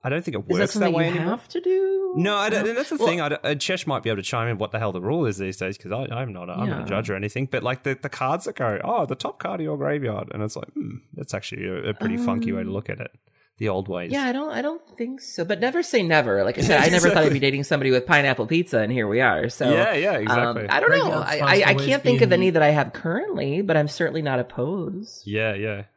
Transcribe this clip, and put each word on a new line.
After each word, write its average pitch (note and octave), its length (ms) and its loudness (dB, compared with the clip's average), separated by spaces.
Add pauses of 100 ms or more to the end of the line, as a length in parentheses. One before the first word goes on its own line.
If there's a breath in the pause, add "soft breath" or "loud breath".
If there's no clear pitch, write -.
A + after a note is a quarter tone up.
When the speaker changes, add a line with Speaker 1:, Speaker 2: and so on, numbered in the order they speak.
Speaker 1:
I - 60 -8
don't D#3 160 -2
think B2 140 -6
it - 20 -2
Speaker 2:
is - 80 -8
that F#3 60 -12
Speaker 1:
works F3 60 -2
that G3+ 100 2 (100)
Speaker 2:
something F3+ 140 2
Speaker 1:
way E3 160 2
Speaker 2:
you F3 60 -2
Speaker 1:
anymore. E3+ 160 -2
Speaker 2:
have A#3+ 180 -8
to F4 100 -6
do? F#4+ 560 0
Speaker 1:
No, G3+ 220 2
I G#3 120 0
don't, G#3+ 140 0
Speaker 2:
No. A3 60 0
Speaker 1:
and A#3 80 -2
that's D4 140 -4
the D#4 40 -2
Speaker 2:
Well G#3+ 120 2
Speaker 1:
thing. F3 120 2
I D3 80 -2
don't, D3 160 -4
uh, D3 120 0
Chesh F3+ 300 -4
might C3+ 180 -2
be A2+ 60 0
able G2+ 120 0
to - 20 -8
chime A#2 240 -2
in A2+ 100 -2
what G#2 140 -4
the A2 80 -4
hell G#2 140 -2
the F2+ 80 -4
rule C#3+ 240 0
is G2 120 -2
these F#2+ 200 -6
days F#2+ 200 -6
'cause F2+ 140 -12
I, B2+ 140 -4 (100)
I'm B2+ 160 -6
not, F2+ 180 -12
I'm F2 200 -4
not - 80 -4
a - 60 -8
Speaker 2:
Yeah. - 20 -8
Speaker 1:
judge G#2 240 -2
or G2 60 -2
anything. G#2 360 -4
But, B2+ 100 -2
like, B2 220 -4
the, C3+ 180 -2
the D3 80 -8
cards D3 360 -4
that A#2 100 -8
go, A2 300 -2
"Oh, G#3 200 0
the D3 100 -4
top - 240 -8
card F3+ 200 -6
of D#3 60 -4
your D3+ 120 -4
graveyard," C#3 560 -4
and G#2+ 80 -6
it's G#2+ 140 -4
like, - 180 -12
"Hmm, B2 260 -8 (140)
that's - 200 -10
actually - 340 -6
a, F#2 220 -4
a G#2+ 40 -2
pretty - 220 -2
funky A#3 380 0
way - 100 -2
to - 60 -6
Speaker 2:
Um, F#2+ 40 -4
Speaker 1:
look - 160 -6
at G2 120 -8
it." - 100 -10 (460)
The G#2+ 100 -2
old G2 220 -2
ways. F2 240 -4
Speaker 2:
Yeah, C#4 100 -2
I B3+ 80 0
don't, C#4+ 180 -4
I A#3 120 -6
don't D#4+ 200 -4 (160)
think B3+ 220 -8
so. - 240 -8
But F3+ 160 -2
never C4+ 240 0
say A#3 180 0
never. B2 440 4
Like B2 120 0
I - 40 0
said, C#3+ 180 6
I D3 80 6
never F3 220 6
thought - 80 6
I'd D#3 60 6
be D3+ 40 6
Speaker 1:
<laughs> C#3 80 4
Exactly. C3+ 60 0
Speaker 2:
dating C#3 240 2
somebody C3+ 260 2
with B2+ 140 4
pineapple C#3 420 4
pizza, D#3+ 320 2
and G#2+ 100 2
here A#2+ 160 0
we G#2 140 2
are. F#2+ 300 4
So, C#3+ 200 0
Speaker 1:
Yeah, F#3+ 260 4
yeah, F3+ 180 2
Speaker 2:
um, A#2+ 80 0
Speaker 1:
exactly. A#2 480 0
Speaker 2:
I - 100 4
don't - 120 4
know. - 120 4
Speaker 3:
Graveyards - 260 -2
Speaker 2:
I, D3+ 120 -2
Speaker 3:
must - 20 0
Speaker 2:
I, F#3+ 240 6
I G3 60 6
Speaker 3:
always C#3 120 2
Speaker 2:
can't C#4 180 2
think - 160 4
Speaker 3:
be A#3 40 6
Speaker 2:
of - 80 4
any F#3 200 4
that D#3+ 120 4
I D3 60 6
have C#3 240 2
currently, F3+ 680 -4
but E3+ 140 0
I'm D3 140 2
certainly D#3+ 320 -2
not C3+ 180 0
opposed. F3+ 880 -6
Speaker 1:
Yeah, G#2+ 300 -2
yeah. G2+ 280 -6 (140)